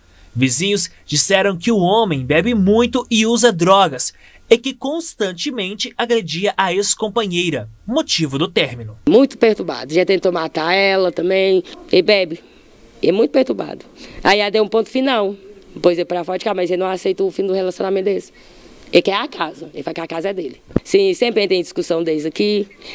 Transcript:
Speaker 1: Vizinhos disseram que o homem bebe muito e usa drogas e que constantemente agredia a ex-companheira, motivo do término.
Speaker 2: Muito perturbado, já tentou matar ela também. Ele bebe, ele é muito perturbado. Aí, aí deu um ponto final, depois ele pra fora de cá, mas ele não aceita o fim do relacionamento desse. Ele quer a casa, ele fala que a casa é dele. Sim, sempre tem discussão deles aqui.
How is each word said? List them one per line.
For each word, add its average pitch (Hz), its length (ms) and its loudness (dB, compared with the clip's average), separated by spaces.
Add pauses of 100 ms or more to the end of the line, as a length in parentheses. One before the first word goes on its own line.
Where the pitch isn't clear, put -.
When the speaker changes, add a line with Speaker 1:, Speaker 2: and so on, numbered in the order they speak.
(360)
Speaker 1:
Vizinhos 151 540 0 (160)
disseram 190 500 0
que 175 160 -2
o 226 60 2
homem 180 480 2
bebe 175 300 0
muito 226 560 2
e 220 160 2
usa 233 260 4
drogas 175 600 2 (340)
e 233 80 8
que 247 160 -6
constantemente 220 1200 -6
agredia 202 640 -2
a 190 160 0
ex-companheira, 180 960 -2 (160)
motivo 165 540 -2
do 180 80 0
término. 120 500 -4 (100)
Speaker 2:
Muito 247 300 6
perturbado, 156 560 -4
já 180 100 4
tentou 185 280 2
matar 160 420 -2
ela 190 380 2
também. 185 520 0 (280)
Ele 185 100 6
bebe, 180 420 0 (580)
ele - 100 2
é - 40 4
muito 220 140 2
perturbado. 220 560 -2 (380)
Aí, 202 180 4
aí 202 80 0
deu 214 140 2
um 208 40 0
ponto 220 220 0
final, 240 460 0 (360)
depois 175 280 2
ele 175 60 -2
pra 175 180 -4
fora 185 160 -6
de - 60 -8
cá, 208 100 -2
mas 180 160 -2
ele 180 80 0
não 185 80 -2
aceita 185 360 -2
o 190 60 0
fim 190 160 -4
do 190 80 -2
relacionamento 190 520 -2
desse. 190 280 -4 (560)
Ele 175 120 6
quer 190 140 0
a 233 120 -4
casa, 160 460 -10
ele 143 100 -12
fala 160 120 -10
que - 40 -10
a 165 80 -8
casa 165 220 -6
é 202 40 -6
dele. 175 280 -10 (200)
Sim, 196 320 2
sempre 226 320 0
tem 185 160 0
discussão 170 400 -4
deles 156 240 -2
aqui. 208 400 -2 (300)